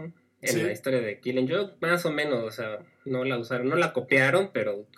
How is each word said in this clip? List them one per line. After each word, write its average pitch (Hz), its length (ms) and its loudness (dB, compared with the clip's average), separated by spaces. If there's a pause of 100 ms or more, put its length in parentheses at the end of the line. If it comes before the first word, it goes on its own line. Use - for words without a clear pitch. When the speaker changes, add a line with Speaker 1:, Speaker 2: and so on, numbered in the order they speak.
(420)
Speaker 1:
en - 120 -6
Speaker 2:
Sí. 113 100 2
Speaker 1:
la 113 80 0
historia 127 300 -2
de 104 180 -6
Killing 127 280 0
Joke, 190 320 -2
más 170 280 0
o 156 40 0
menos, 147 320 0
o 110 80 -4
sea, 107 280 -6 (260)
no 127 180 -2
la 131 140 0
usaron, 123 320 -2
no 156 60 0
la 165 180 2
copiaron, 139 580 4
pero 104 360 -4 (100)